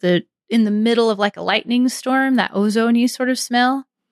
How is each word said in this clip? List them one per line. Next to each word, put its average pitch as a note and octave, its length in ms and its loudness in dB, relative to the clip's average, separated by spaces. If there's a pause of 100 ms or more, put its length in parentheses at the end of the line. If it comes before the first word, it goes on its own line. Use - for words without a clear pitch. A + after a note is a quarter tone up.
the, F3 240 2 (240)
in A3+ 160 2
the G#3 60 0
middle A3+ 380 0
of, G3+ 100 -2
like, G#3 180 -2
a E3+ 40 -10
lightning A#3 460 0
storm, C4 480 0
that G#3 180 0
ozone-y A3+ 520 2
sort B3 240 -2
of C4 100 0
smell. B3+ 460 0 (260)